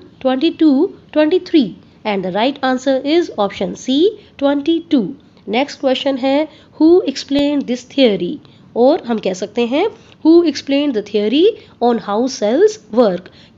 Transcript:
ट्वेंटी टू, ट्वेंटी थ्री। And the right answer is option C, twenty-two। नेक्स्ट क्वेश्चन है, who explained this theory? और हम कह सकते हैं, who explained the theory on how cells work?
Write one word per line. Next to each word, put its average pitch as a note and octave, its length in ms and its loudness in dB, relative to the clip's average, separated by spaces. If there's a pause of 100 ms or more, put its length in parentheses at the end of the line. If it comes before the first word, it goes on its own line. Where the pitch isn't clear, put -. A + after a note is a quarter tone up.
(220)
ट्वेंटी C4 280 0 (100)
टू, D#4 300 2 (240)
ट्वेंटी D#4 260 2
थ्री। E4+ 240 2 (420)
And G3 200 -4
the F#3 100 -6
right C4 220 0 (120)
answer C4 260 0 (200)
is E4+ 140 0 (140)
option G3 400 -4
C, C4+ 160 0 (420)
twenty-two। C#4+ 640 0 (440)
नेक्स्ट B3+ 300 -2
क्वेश्चन C4+ 380 -2
है, C4+ 300 0 (320)
who D#4 100 6 (220)
explained C#4+ 580 -2
this B3 220 -6
theory? G#3 440 0 (400)
और C4+ 320 2
हम A#3 160 -2
कह F#3+ 100 -2
सकते G#3+ 340 -4
हैं, C#4+ 180 -2 (400)
who D#4 80 6 (160)
explained C#4 480 -2
the G3+ 120 -4
theory A3 360 0 (380)
on A#3+ 240 2
how G3+ 100 -2 (180)
cells D4+ 420 2 (180)
work? G3+ 340 0 (280)